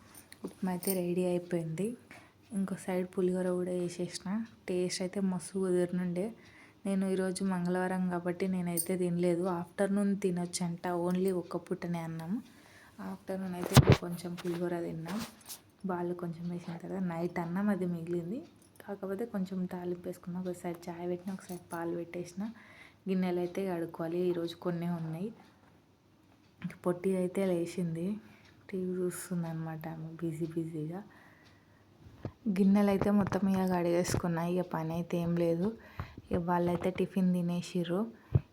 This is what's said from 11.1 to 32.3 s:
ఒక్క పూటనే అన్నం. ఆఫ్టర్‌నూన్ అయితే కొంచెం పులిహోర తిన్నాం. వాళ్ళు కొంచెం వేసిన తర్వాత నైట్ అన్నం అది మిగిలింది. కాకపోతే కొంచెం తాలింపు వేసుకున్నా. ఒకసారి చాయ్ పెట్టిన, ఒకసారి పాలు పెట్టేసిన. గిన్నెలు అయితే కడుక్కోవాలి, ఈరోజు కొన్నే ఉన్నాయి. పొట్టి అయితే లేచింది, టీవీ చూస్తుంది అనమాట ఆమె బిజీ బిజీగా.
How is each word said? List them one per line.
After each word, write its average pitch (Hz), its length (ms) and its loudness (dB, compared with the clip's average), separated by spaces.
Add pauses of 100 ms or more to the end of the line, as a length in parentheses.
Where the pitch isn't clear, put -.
ఒక్క 175 240 -2
పూటనే 175 460 -4
అన్నం. 165 300 -4 (640)
ఆఫ్టర్‌నూన్ 190 560 -6
అయితే 180 200 -2 (220)
కొంచెం 175 380 -6
పులిహోర 175 460 -2
తిన్నాం. 170 380 -6 (640)
వాళ్ళు 175 280 -2
కొంచెం 170 360 -6
వేసిన 175 280 -6
తర్వాత 175 260 -6
నైట్ 170 360 -2
అన్నం 175 300 0
అది 185 160 2
మిగిలింది. 175 540 -2 (400)
కాకపోతే 196 460 -6
కొంచెం 190 400 -2
తాలింపు 180 420 -4
వేసుకున్నా. 180 320 -6
ఒకసారి 180 440 -4
చాయ్ 170 260 -8
పెట్టిన, 180 240 -4
ఒకసారి 180 360 -10
పాలు 170 260 -4
పెట్టేసిన. 170 480 -6 (600)
గిన్నెలు 185 360 2
అయితే 175 280 -2
కడుక్కోవాలి, 170 600 -2
ఈరోజు 170 300 0
కొన్నే 170 340 -2
ఉన్నాయి. 165 380 -4 (1600)
పొట్టి 180 300 0
అయితే 185 300 2
లేచింది, 170 640 0 (580)
టీవీ 185 300 -4
చూస్తుంది 180 520 -2
అనమాట 160 400 -6
ఆమె 160 280 -8
బిజీ 165 320 -2
బిజీగా. 165 540 -4 (1600)